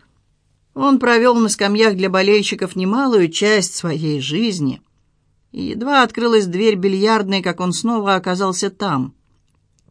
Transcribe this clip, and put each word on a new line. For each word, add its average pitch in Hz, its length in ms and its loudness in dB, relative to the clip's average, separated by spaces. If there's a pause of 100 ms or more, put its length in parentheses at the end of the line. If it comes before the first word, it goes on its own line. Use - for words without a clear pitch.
(720)
Он 269 260 2
провел 240 360 4
на 226 140 2
скамьях 208 460 0
для 185 140 -2
болельщиков 196 640 0
немалую 202 540 2
часть 208 460 0
своей 160 460 -4
жизни. 156 600 -4 (720)
И - 120 -10
едва 262 400 0
открылась 226 420 2
дверь 202 300 0
бильярдной, 196 640 0
как 175 180 -4
он 180 140 -2
снова 208 420 -2
оказался 185 540 -2
там. 147 440 -4 (760)